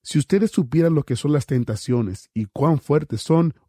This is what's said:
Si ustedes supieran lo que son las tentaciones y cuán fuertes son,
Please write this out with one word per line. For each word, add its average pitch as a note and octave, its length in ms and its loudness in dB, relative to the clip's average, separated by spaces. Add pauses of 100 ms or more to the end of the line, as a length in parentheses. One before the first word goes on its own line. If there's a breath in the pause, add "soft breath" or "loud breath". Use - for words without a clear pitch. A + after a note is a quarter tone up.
Si - 160 -4
ustedes G3 320 0
supieran E3 440 2
lo C#3+ 100 2
que B2+ 100 -4
son D3 200 -2
las C3+ 100 0
tentaciones A#2 880 -4
y A2 140 -4
cuán D3 340 0
fuertes D3 400 -2
son, E3 320 2 (160)